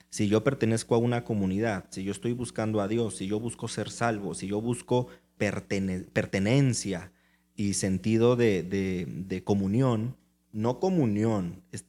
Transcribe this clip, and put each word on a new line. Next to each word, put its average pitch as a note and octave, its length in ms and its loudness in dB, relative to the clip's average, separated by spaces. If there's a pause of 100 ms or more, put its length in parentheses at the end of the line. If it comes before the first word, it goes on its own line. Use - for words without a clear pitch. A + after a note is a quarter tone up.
(100)
Si G#2 180 0
yo G#2+ 160 4
pertenezco A2+ 500 0
a A#2 40 6
una A#2+ 260 2
comunidad, G2+ 680 0
si F#2+ 140 -8
yo G2 80 -2
estoy A#2+ 200 -4
buscando A2+ 480 -2
a G2 80 0
Dios, A2+ 280 -2
si F#2 100 -6
yo G#2 140 -2
busco A2+ 280 -8
ser G#2 220 -6
salvo, G2+ 440 -2
si F2+ 120 -8
yo G#2 140 -2
busco B2 460 0 (320)
pertene-, F#2+ 600 -2
pertenencia G#2+ 1120 0 (420)
y G2+ 200 -2
sentido A2 600 2
de, G#2+ 260 4
de, F#2+ 440 -2 (200)
de F#2 180 -6
comunión, A2 720 0 (360)
no A#2 280 0
comunión, A2 800 2 (100)
est-, - 160 -12